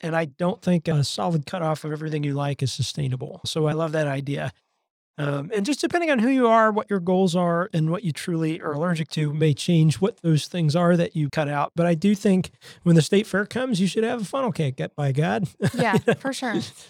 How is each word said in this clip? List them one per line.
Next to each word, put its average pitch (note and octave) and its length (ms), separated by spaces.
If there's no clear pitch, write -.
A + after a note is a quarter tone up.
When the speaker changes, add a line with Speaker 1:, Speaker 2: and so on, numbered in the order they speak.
Speaker 1:
and D#3+ 140
I E3 100
don't F3 360
think F3+ 260
a D3+ 160
solid E3+ 420
cutoff D#3+ 400
of D3+ 60
everything D3+ 320
you C#3+ 100
like C#3+ 280
is B2+ 120
sustainable. C3 720
So D#3 220
I D3 60
love D#3 200
that D#3 140
idea. C#3+ 440
Um, C#3+ 380
and G3+ 100
just C#4 140
depending E4+ 320
on C4 80
who A3 100
you C4 180
are, A3+ 240
what G#3 180
your G3+ 100
goals F3+ 360
are, F3 360
and D#3+ 200
what F3+ 120
you E3+ 80
truly D#3+ 500
are E3 120
allergic D#3+ 380
to D3+ 220
may D3+ 200
change D#3+ 480
what - 200
those D#3+ 260
things D#3+ 280
are F3 220
that - 180
you D3 140
cut D3+ 180
out. C#3+ 280
But E3+ 100
I F3 80
do G3 220
think F#3+ 340
when E3+ 140
the E3 60
state G3+ 260
fair G3+ 180
comes, B3 340
you G3 80
should A3 160
have A#3 180
a G3 40
funnel C4 260
cake, C#3 240
get - 200
by C#3+ 160
God. F3 360
<laughs> F3 120
Speaker 2:
Yeah, A#3+ 200
Speaker 1:
You - 140
know? A#3 80
Speaker 2:
for C4+ 180
sure. A#3+ 220